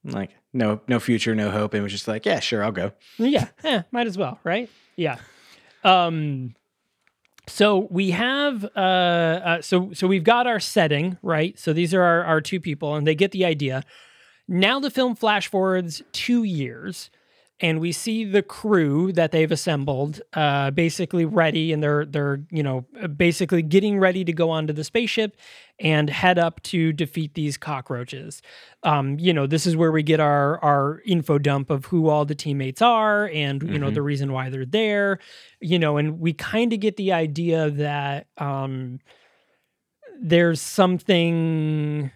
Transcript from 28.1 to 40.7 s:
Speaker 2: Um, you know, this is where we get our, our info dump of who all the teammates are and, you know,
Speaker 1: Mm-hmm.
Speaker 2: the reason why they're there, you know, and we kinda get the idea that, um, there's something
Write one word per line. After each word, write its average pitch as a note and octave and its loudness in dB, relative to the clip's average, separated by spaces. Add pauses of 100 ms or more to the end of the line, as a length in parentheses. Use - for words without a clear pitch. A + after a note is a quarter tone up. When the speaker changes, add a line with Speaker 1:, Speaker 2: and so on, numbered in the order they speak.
Speaker 2:
Um, C#3+ 0
you F3+ 4
know, C#3 2
this D3+ 0
is E3 2
where E3 4
we D#3 2
get D#3 2
our, D3 2
our D3 2
info E3 2
dump C#3 0
of C3+ -2
who D#3+ 2
all D3+ 4
the D3 -4
teammates C#3 -4
are G#3+ 4
and, C#3+ -2
you D#3 -4
know, C#3+ -2
Speaker 1:
Mm-hmm. C#3 0
Speaker 2:
the D3 -2
reason C#3 -2
why C3 -4
they're C3 -6
there, G3+ 0 (420)
you F3 0
know, D3+ 2
and D#3 -2
we E3 0
kinda A3+ -2
get G3+ -2
the F#3+ 0
idea D#3+ 0
that, C#3+ -4 (120)
um, C3+ -6 (1200)
there's E3+ 2
something D#3+ 0